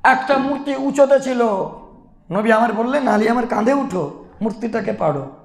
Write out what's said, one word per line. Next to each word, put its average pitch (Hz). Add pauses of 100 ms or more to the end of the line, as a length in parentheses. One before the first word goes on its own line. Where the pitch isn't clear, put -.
একটা 262
মূর্তি 277
উঁচুতে 277
ছিল, 233 (640)
নবী 214
আমার 226
বললেন, 247
"আলী, 214
আমার 233
কাঁধে 220
উঠো, 185 (180)
মূর্তিটাকে 220
পাড়ো।" 143 (180)